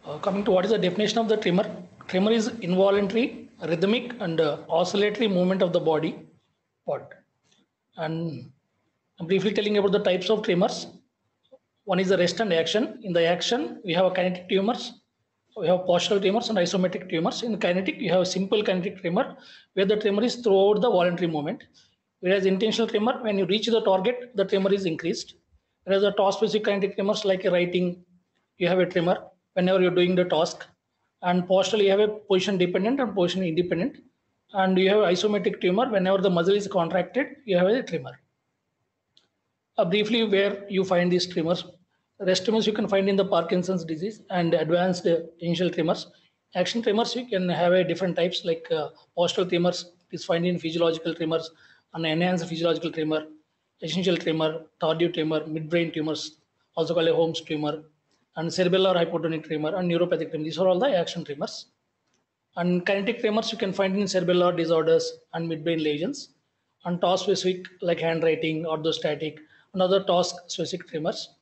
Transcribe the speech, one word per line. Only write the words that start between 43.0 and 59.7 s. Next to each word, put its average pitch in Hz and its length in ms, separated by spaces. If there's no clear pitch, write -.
in 196 60
the 196 100
Parkinson's 180 580
disease 165 460
and 175 240
advanced, 175 540
uh, 165 140
initial 170 320
tremors. 170 360
Action 185 300
tremors, 226 320
you 247 120
can 185 220
have 175 240
a 185 100
different 170 320
types 175 300
like, 165 260
uh, 151 180
postural 175 320
tremors 175 440
is 175 120
found 170 220
in 180 140
physiological 165 560
tremors, 160 340
an 165 100
enhanced 165 420
physiological 165 440
tremor, 156 340
essential 175 340
tremor, 160 460
tardive 165 360
tremor, 156 260
midbrain 160 500
tumors, 156 460
also 170 180
called 165 140
a 160 80
Holmes 165 260
tumor, 151 400
and 165 140
cerebellar 185 460
hypotonic 165 500
tremor 156 300